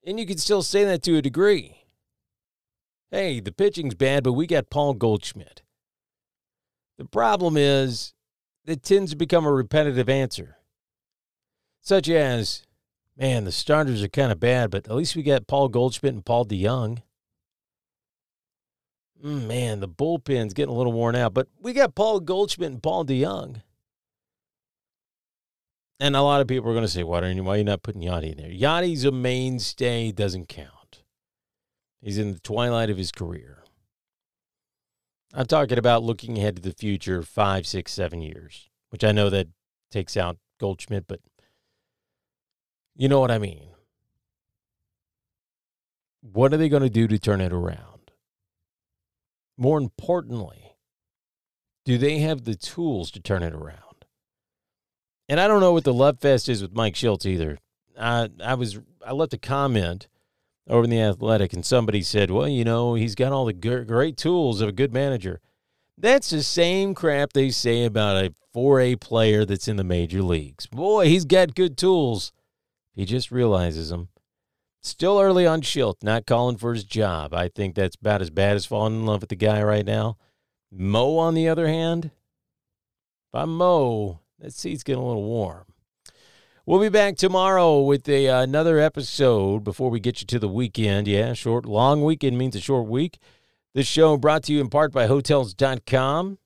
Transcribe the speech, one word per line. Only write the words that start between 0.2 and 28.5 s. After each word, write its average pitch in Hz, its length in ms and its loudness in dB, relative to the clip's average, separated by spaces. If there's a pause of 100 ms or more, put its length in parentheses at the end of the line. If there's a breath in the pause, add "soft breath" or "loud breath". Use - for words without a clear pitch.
can 180 120 -6
still 196 240 0
say 202 220 2
that 185 200 0
to 170 120 4
a 151 60 4
degree. 147 640 0 (1200)
"Hey, 170 300 -4
the 98 120 -8
pitching's 170 440 -2
bad, 135 280 0
but 127 100 2
we 151 140 -2
got 156 220 0
Paul 143 260 -2
Goldschmidt." 104 680 -4 (1400)
The 143 80 -16
problem 190 500 0
is, 135 580 0 (520)
it 156 180 -8
tends 196 280 2
to 156 60 -8
become 165 280 2
a 147 80 2
repetitive 131 560 0
answer, 123 480 -2 (1200)
such 180 300 2
as, 131 540 0 (520)
"Man, 127 300 -2
the 90 80 -6
starters 143 500 0
are 98 60 -4
kinda 131 260 0
bad, 117 360 0
but 98 180 -6
at 113 60 -4
least 165 200 -4
we 160 80 -6
got 135 240 0
Paul 139 220 2
Goldschmidt 123 440 0
and 101 120 -12
Paul 120 200 0
DeJong." 110 580 -2 (2250)
"Mm, 143 240 -6
man, 117 320 -4
the 95 80 -8
bullpen's 131 680 -4
getting 139 200 -4
a 117 40 -4
little 123 140 0
worn 117 240 -2
out, 117 180 0
but 127 140 0 (120)
we 233 120 -10
got 247 240 2
Paul 214 240 0
Goldschmidt 180 520 -4
and 120 120 -14
Paul 160 220 -2
DeJong." 131 560 -4 (2500)
And 139 160 0
a 139 60 2
lot 143 200 4
of 127 60 0
people 123 220 -2
are 117 40 0
gonna 113 160 0
say, 87 140 -4
"Why 85 180 -2
don't 92 160 -2
you, 95 60 -4
why 95 120 -2
are - 40 2
you 107 40 0
not 101 200 -2
putting 104 180 -10
Yadi 87 300 -4
in 80 60 -12
there?" 76 120 -16
Yadi's 147 560 -2